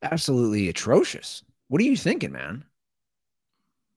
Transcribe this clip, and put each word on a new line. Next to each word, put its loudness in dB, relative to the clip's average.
Absolutely 0
atrocious. 0
What 2
are 4
you 4
thinking, -2
man? -10